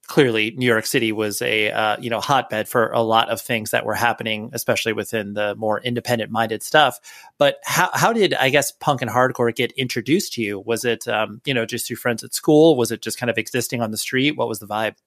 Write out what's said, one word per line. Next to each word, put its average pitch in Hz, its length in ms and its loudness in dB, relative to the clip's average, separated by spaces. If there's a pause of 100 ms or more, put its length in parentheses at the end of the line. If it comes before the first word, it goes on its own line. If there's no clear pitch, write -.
clearly 113 500 2
New 127 100 0
York 110 200 2
City 117 260 0
was 104 280 -2
a, 110 300 0
uh, 110 300 0
you 123 100 -6
know, 113 80 -2
hotbed 110 500 0
for 113 220 0
a 117 100 0
lot 113 300 2
of 113 100 -4
things 110 300 -4
that 117 140 0
were 110 100 -2
happening, 110 580 -2
especially 117 400 -2
within 104 420 -4
the 104 200 -2
more 107 260 -2
independent-minded 113 840 -2
stuff. 143 340 4 (400)
But 143 240 2
how, - 300 0
how 170 200 4
did, 196 220 2
I 131 140 2
guess, 139 240 2
punk 135 300 0
and 117 80 -4
hardcore 123 440 2
get 120 180 -2
introduced 131 600 -2
to 117 100 -6
you? 101 160 -4
Was 110 260 -4
it, 117 220 -2
um, 110 380 -4
you 139 100 -2
know, 113 100 0
just 113 220 -6
through 120 100 -8
friends 120 280 -4
at 120 100 -14
school? 156 420 6
Was 117 140 0
it 113 120 -6
just - 160 -8
kind 120 120 -2
of - 80 0
existing 120 440 -4
on 110 100 -4
the 107 40 -6
street? 135 400 -2
What 120 120 -2
was 110 100 -6
the 107 80 -16
vibe? 107 300 -4 (100)